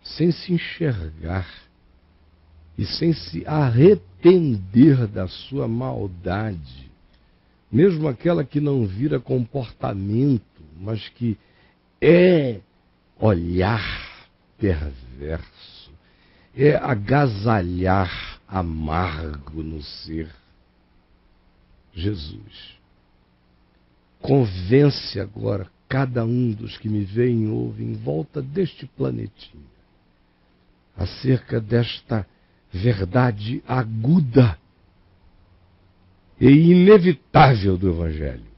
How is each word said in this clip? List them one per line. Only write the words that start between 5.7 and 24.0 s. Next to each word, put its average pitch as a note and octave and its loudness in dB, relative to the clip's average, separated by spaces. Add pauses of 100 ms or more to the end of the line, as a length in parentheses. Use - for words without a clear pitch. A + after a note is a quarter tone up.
mesmo D#3+ 2
aquela D#3+ -2
que D3 -4
não C#3 -2
vira C3 -4
comportamento, A#2+ -4 (160)
mas G#2 -10
que A#2 -6 (600)
é D#3 4 (600)
olhar F#2 -2 (280)
perverso, D2 -8 (640)
é C#3+ 2
agasalhar G2+ -2
amargo D#2+ -6
no D#2 -10
ser. D#2+ -12 (1600)
Jesus, - -10 (1400)